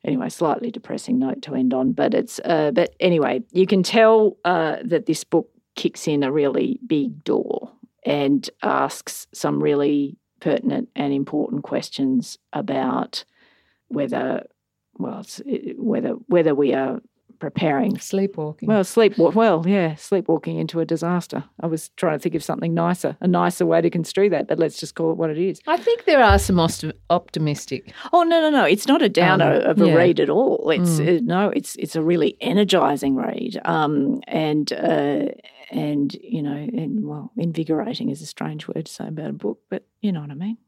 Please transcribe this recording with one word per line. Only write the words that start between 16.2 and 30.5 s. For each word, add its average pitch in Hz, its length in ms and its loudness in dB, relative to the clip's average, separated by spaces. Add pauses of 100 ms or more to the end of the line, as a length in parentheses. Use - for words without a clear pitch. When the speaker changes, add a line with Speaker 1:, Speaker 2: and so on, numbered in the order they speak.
Speaker 1:
whether 160 260 4
we 135 200 2
are 131 260 -4 (380)
preparing. 175 600 -2
Speaker 2:
Sleepwalking. 165 680 -4
Speaker 1:
Well, 208 160 4
sleepwa-, 185 500 4
well, 202 320 4
yeah, 180 280 2
sleepwalking 165 640 -2
into 160 220 -4
a 165 40 0
disaster. 165 600 -2 (160)
I 170 80 -4
was 160 280 -4
trying 156 220 0
to - 40 -10
think 160 120 -2
of 151 100 -4
something 165 300 -4
nicer, 170 480 0
a 180 40 0
nicer 175 380 2
way 165 160 4
to 170 80 0
construe 180 400 0
that, 165 180 0
but 160 120 -2
let's 165 200 -2
just - 160 -12
call 160 180 -2
it 165 40 -2
what 165 140 -2
it 151 80 -6
is. 175 280 -2
Speaker 2:
I 330 120 0
think 466 260 0
there 285 180 6
are 202 160 8
some 190 220 2
ost-, 165 240 0 (240)
optimistic 156 880 -2 (180)
Speaker 1:
Oh, 339 120 6
no, 330 180 4
no, 311 80 4
no. 269 140 4
It's 185 220 2
not 277 140 4
a 233 80 4
downer 175 560 4
Speaker 2:
Um, - 60 2
Speaker 1:
of 208 100 2
a 196 60 8
Speaker 2:
yeah. 170 80 6
Speaker 1:
read 170 260 6
at 147 80 2
all. 196 420 2